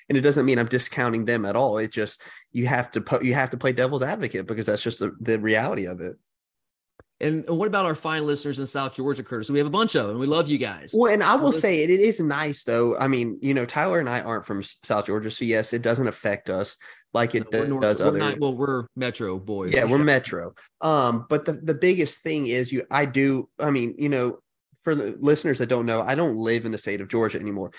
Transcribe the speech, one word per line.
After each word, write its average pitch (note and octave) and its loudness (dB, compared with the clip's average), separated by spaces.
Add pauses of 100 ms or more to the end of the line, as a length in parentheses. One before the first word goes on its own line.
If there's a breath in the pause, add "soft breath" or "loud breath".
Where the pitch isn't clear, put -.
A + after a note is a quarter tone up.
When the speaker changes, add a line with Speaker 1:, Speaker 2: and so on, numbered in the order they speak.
Speaker 1:
And C#3 2
it C3 2
doesn't C#3 4
mean C3 4
I'm A#2 2
discounting A#2+ -2
them A#2 0
at G2+ -2
all. A#2+ 2
It A2 -4
just, G#2+ -6 (320 loud breath)
you B2 0
have B2 0
to A2 -2
po-, A#2+ 0
you B2 2
have C3 0
to - -8
play B2+ 0
devil's B2+ 0
advocate B2+ -4
because A2 -6
that's G#2 0
just - -4
the, G2 -4
the A2+ 0
reality A2 0
of F2+ -10
it. F2 -10 (1040)
Speaker 2:
And D#3 -2
what E3+ 0
about G3 0
our D#3 0
fine D#3 -4
listeners C#3+ -2
in C3+ -4
South C3+ -4
Georgia, C3 -4
Curtis? A2+ -6
We C#3+ 0
have D3 4
a D3 -4
bunch G#3+ 2
of A#2 2
them. A2 -4
We C#3 0
love D3+ 2
you D3 2
guys. F2+ -6
Speaker 1:
Well, A3+ 6
and G#3 4
I G3+ 6
will C#4+ 2
Speaker 2:
Listen - 2
Speaker 1:
say F#3 4
it, D#3+ 2
it F#3 6
is G#3+ 4
nice, D3 -2
though. A#2 2
I C3+ 2
mean, A#2+ 0
you C#3 2
know, B2 0
Tyler E3+ 0
and C3+ -2
I A#2+ -2
aren't A2+ -4
from G2 -6
S-, - -10
South G#2 0
Georgia, G#2+ -2
so - -6
yes, A2 0
it A#2 -2
doesn't A#2 2
affect G2+ -4
us F#2 -4 (380 loud breath)
like A#2 2
it A2+ -2
Speaker 2:
No, A2+ 2
we're A2+ -2
north, C3+ -2
Speaker 1:
does G#2+ 2
Speaker 2:
we're G#2 4
Speaker 1:
other G2+ 2
Speaker 2:
not, - -2
well, C#3 0
we're B2+ -2 (100)
Metro A2+ -4
boys. G2 -4
Speaker 1:
Yeah, B2+ 4
we're B2+ 4
Speaker 2:
<laughs> D3 4
Speaker 1:
Metro. B2 0 (280 loud breath)
Um, B2+ 2
but D3+ 0
the, D#3+ -2
the D#3 -2
biggest F3 0
thing D3+ -4
is B2+ -2
you, C3 -2
I C#3+ 2
do, C3+ 2
I D3 0
mean, A#2+ 0
you D3 0
know, B2 0 (500)
for D#3 2
the A2 -4
listeners D3 2
that A#2+ -2
don't A#2+ 2
know, A2+ 2
I C3 0
don't D3 0
live A2+ 0
in A2+ -4
the G#2+ -4
state G2+ -6
of F#2+ -12
Georgia A2+ 0
anymore. G2 -6